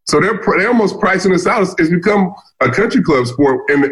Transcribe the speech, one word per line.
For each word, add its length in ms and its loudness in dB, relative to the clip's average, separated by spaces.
So 140 0
they're, 160 0
pr-, 220 -2
they're 100 0
almost 320 0
pricing 320 0
us 140 0
out. 160 0
It's, 160 -4
it's 100 2
become 460 0
a 100 0
country 320 0
club 240 0
sport 440 0
in 100 2
the, 120 2